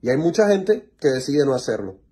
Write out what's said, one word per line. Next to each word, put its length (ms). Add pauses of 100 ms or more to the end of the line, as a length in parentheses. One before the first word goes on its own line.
y 60
hay 80
mucha 320
gente 500
que 100
decide 360
no 80
hacerlo. 460 (140)